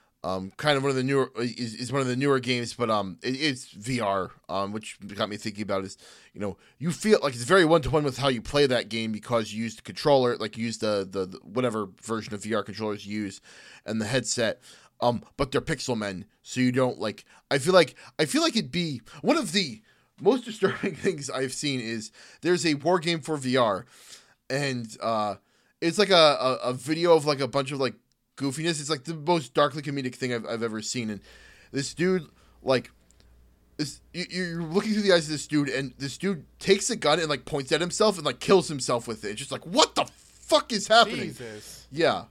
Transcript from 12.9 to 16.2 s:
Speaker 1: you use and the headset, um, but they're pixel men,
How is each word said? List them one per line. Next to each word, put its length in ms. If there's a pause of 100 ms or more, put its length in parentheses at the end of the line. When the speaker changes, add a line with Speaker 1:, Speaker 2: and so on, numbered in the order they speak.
Speaker 1:
you 140
use 180 (460)
and 160
the 40
headset, 540 (400)
um, 240 (140)
but 160
they're 80
pixel 360
men, 280 (180)